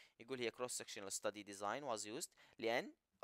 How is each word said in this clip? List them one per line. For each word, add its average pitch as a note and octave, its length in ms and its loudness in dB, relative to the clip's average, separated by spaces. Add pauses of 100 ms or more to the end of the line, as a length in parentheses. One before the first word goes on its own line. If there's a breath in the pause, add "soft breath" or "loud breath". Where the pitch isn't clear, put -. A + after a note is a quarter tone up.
(200 loud breath)
يقول: B2 200 -4
"هي A2+ 120 2
cross B2 200 -2
sectional G#2 380 -4
study G#2 340 0
design G2+ 400 0
was A2 220 0
used A2+ 240 -4 (280 loud breath)
لأن B2+ 360 4 (300)